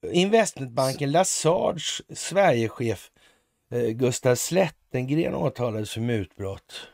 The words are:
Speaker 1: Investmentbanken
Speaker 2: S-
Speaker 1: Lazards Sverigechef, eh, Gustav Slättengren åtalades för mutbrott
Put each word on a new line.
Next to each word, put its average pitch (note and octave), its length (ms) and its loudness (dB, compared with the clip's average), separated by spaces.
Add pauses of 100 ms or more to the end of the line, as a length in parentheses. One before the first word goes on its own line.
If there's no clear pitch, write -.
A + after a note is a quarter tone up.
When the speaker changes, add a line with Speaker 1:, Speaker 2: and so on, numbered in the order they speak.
(120)
Speaker 1:
Investmentbanken C#3 960 2
Speaker 2:
S- C#3+ 40 -2
Speaker 1:
Lazards F3 960 0
Sverigechef, B2 1000 0 (600)
eh, A#2+ 180 -2
Gustav B2 460 2
Slättengren D#3+ 1000 -2
åtalades A#2+ 560 -2
för A2+ 100 -6
mutbrott G2+ 920 -6